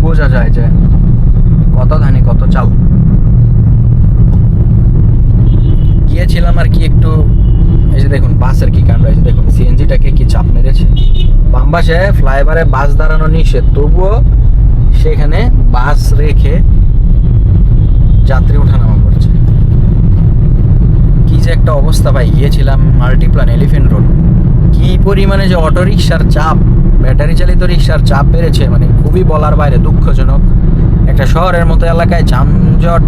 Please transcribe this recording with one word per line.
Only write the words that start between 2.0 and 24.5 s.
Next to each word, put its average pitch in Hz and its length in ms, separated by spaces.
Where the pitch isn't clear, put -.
ধানে - 160
কত - 120
চাল। - 140
গিয়েছিলাম - 540
আর - 120
কি - 160
একটু, - 220
এই - 80
যে - 120
দেখুন - 160
বাসের - 320
কি 170 120
কাণ্ড, - 240
এই 160 60
যে 165 120
দেখুন - 160
সিএনজিটাকে - 600
কি - 60
চাপ - 120
মেরেছে। - 300
বাম - 200
পাশে 165 240
ফ্লাইওভারে 139 440
বাস 139 140
দাঁড়ানো 156 360
নিষেধ, 151 300
তবুও 143 380
সেখানে 151 380
বাস 143 240
রেখে - 320
যাত্রী - 340
ওঠানামা - 420
করছে। - 240
কি - 160
যে - 140
একটা - 140
অবস্থা 139 340
ভাই। 151 120
গিয়েছিলাম 156 420
মাল্টিপ্ল্যান 165 560
এলিফ্যান্ট - 360
রোড, - 120